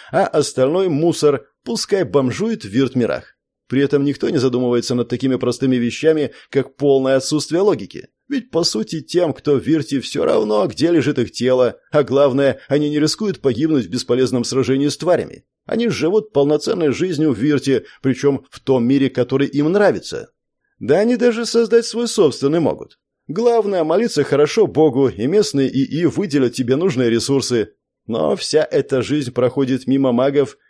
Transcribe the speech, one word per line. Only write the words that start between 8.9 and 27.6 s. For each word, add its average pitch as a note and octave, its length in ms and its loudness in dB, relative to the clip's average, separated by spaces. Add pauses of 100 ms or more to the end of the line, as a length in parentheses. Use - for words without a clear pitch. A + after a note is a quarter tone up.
тем, E3+ 300 -2
кто - 220 -2
в B2+ 100 0
Вирте, C#3 360 -2
всё - 240 -6
равно, G#3+ 420 0
где D3 240 -2
лежит D3 300 0
их A2 100 -2
тело, B2+ 480 0 (140)
а D3 100 4
главное, C3+ 560 2 (100)
они D3 220 0
не D3+ 80 -2
рискуют D#3+ 420 -2
погибнуть C#3 460 0
в E2 40 -18
бесполезном B2 520 0
сражении C3 460 0
с C#3 80 -4
тварями. - 480 -2 (220)
Они A#3 220 -2
живут F3+ 440 0
полноценной D3+ 600 0
жизнью D#3 400 0
в G#2+ 60 -4
Вирте, C3+ 460 0 (160)
причём C3+ 500 -2
в - 100 -20
том B2+ 260 0
мире, C3+ 240 2
который C3 380 -2
им D3 220 0
нравится. D#3+ 600 0 (480)
Да C#3 200 2
они A#3 180 2
даже A#3 280 0
создать A#3 400 2
свой A#3 220 -4
собственный D#3+ 540 2
могут. - 380 -4 (300)
Главное – G3+ 540 0
молиться E3 400 0
хорошо D3+ 460 2
Богу, C3+ 400 2
и G2+ 180 -4
местные C#3+ 420 2
ии C#3 360 -2
выделят C#3+ 500 0
тебе B2+ 220 0
нужные C3 340 0
ресурсы. A#2+ 640 0 (320)